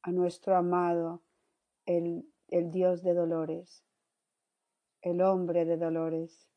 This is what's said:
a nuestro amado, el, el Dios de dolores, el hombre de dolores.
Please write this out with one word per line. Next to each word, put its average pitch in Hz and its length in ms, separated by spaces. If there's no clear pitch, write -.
a 175 100
nuestro 180 420
amado, 175 680
el, 170 380
el 170 240
Dios 180 320
de 180 120
dolores, 165 680
el 175 200
hombre 180 420
de 165 120
dolores. 165 800